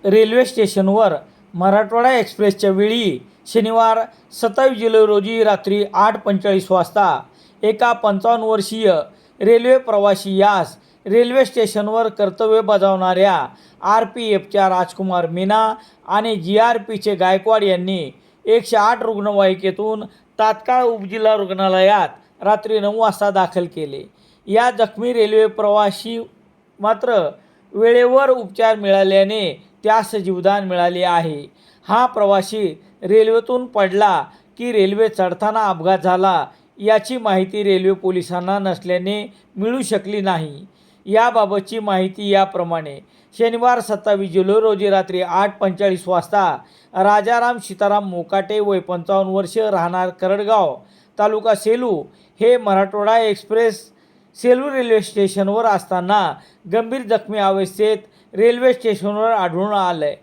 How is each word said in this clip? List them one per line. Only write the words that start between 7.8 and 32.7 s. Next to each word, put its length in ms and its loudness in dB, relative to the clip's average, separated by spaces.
पंचावन्न 500 0
वर्षीय 480 0
रेल्वे 380 4
प्रवासी 600 0
यास 380 2
रेल्वे 400 2
स्टेशनवर 640 -2
कर्तव्य 540 0
बजावणाऱ्या 880 2
आर 220 2
पी 300 -8
एफच्या 360 0
राजकुमार 580 -2
मीना 460 0
आणि 280 -2
जीआरपीचे 800 0
गायकवाड 480 2
यांनी 480 -2
एकशे 320 2
आठ 260 2
रुग्णवाहिकेतून 1000 -2
तात्काळ 440 0
उपजिल्हा 520 0
रुग्णालयात 1080 0
रात्री 360 0
नऊ 180 -2
वाजता 320 0
दाखल 360 0
केले. 380 -10
या 240 2
जखमी 420 -2
रेल्वे 340 2
प्रवासी 720 -2
मात्र 500 0
वेळेवर 560 4
उपचार 460 0
मिळाल्याने 760 2
त्यास 320 0
जीवदान 520 -2
मिळाले 360 -2
आहे. 420 -2
हा 180 2
प्रवासी 600 0